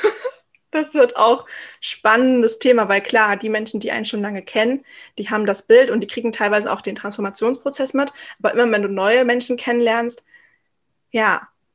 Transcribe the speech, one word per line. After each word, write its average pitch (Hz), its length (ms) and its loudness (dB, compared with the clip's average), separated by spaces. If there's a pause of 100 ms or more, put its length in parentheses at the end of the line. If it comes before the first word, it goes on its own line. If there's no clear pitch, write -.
(220)
<laughs> - 500 -14
das 311 220 -4
wird 254 240 4
auch 233 280 2 (340)
spannendes 233 800 2
Thema, 233 300 4
weil 196 120 0
klar, 214 360 0
die 220 120 -6
Menschen, 214 300 -4
die 220 120 -6
einen 214 140 -6
schon 208 160 -6
lange 202 200 -8
kennen, 240 420 -2 (340)
die 202 120 -10
haben 214 160 -2
das 196 180 -2
Bild 247 280 8
und 208 100 -2
die 202 60 -6
kriegen 226 260 -6
teilweise 208 400 0
auch 202 80 -6
den 202 140 -8
Transformationsprozess 233 1000 -6
mit. 277 180 -2 (280)
Aber - 140 0
immer 233 180 2
wenn 208 100 0
du 202 80 -2
neue 202 340 2
Menschen 247 340 0
kennenlernst, 233 680 -2 (840)
ja, 220 360 0 (280)